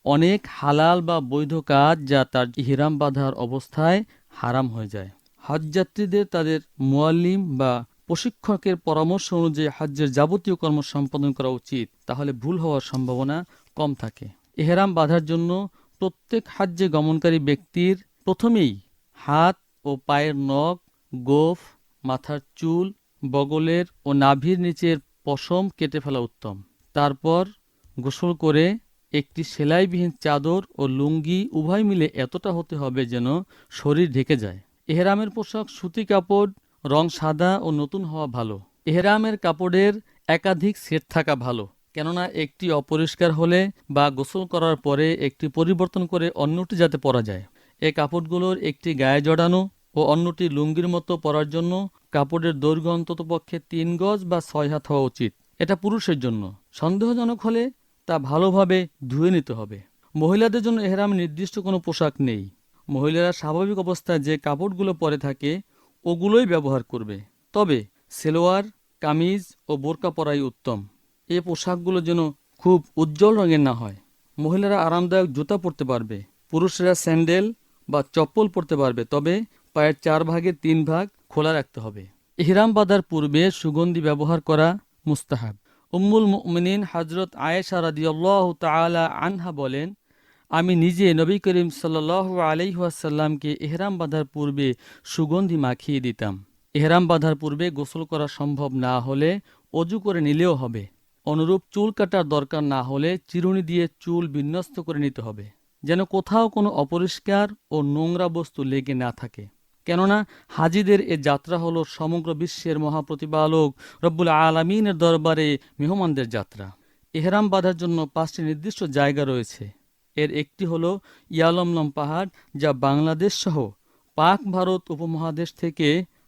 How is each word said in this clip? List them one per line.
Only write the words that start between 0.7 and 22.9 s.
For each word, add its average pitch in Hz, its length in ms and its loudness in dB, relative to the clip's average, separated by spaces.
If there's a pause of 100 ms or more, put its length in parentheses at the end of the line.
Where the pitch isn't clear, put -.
বা 165 180 0
বৈধ 143 340 -2
কাজ 151 540 4
যা 135 180 4
তার 127 220 0 (100)
ইহরাম 143 400 0
বাঁধার 139 360 0
অবস্থায় 151 680 0 (260)
হারাম 123 420 -2
হয়ে 110 160 -8
যায়। 98 220 -12 (280)
হজযাত্রীদের 180 880 -2
তাদের 156 360 0 (180)
মুয়াল্লিম 160 800 2
বা 123 280 0 (220)
প্রশিক্ষকের 196 680 -2
পরামর্শ 165 580 0
অনুযায়ী 156 360 0 (100)
হজ্জের 147 320 -2
যাবতীয় 175 440 0
কর্ম 151 260 0
সম্পাদন 143 520 -2
করা 131 140 -4
উচিত, 127 420 -4 (160)
তাহলে 139 280 -4
ভুল 143 260 -4
হওয়ার 151 220 -2
সম্ভাবনা 135 640 -4 (300)
কম 147 180 -2
থাকে। 113 360 -12 (280)
ইহরাম 175 360 2
বাঁধার 160 320 2
জন্য 170 440 -2 (300)
প্রত্যেক 208 440 -4 (140)
হজ্জে 185 320 0
গমনকারী 156 500 2
ব্যক্তির 175 640 0 (200)
প্রথমেই 185 560 2 (340)
হাত 160 440 2 (280)
ও 143 200 -4
পায়ের 147 300 0
নখ, 139 460 -2 (340)
গোফ, 147 420 2 (460)
মাথার 131 360 -6 (160)
চুল, 175 380 -2 (320)